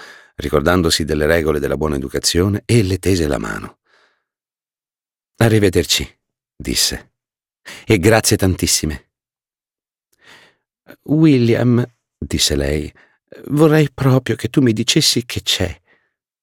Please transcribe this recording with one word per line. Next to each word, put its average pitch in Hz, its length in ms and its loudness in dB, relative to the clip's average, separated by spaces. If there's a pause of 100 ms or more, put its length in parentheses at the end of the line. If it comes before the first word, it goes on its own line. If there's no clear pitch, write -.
(360)
ricordandosi 78 680 0
delle 76 220 -2
regole 78 340 0
della 69 160 -4
buona 76 180 -4
educazione, 82 680 -2
e 113 180 2
le 95 140 -2
tese 87 300 0
la 67 100 -2
mano. 52 420 -12 (1600)
"Arrivederci", 101 680 2 (520)
disse, - 560 -6 (720)
"e 110 140 4
grazie 107 360 2
tantissime." 82 760 -2 (1900)
"William", 123 840 2 (280)
disse 76 400 -4
lei, 73 360 -4 (520)
"vorrei 151 480 2
proprio 131 420 0
che - 140 -6
tu 156 120 0
mi 123 120 2
dicessi 117 520 0
che - 160 -8
c'è." - 400 -4 (600)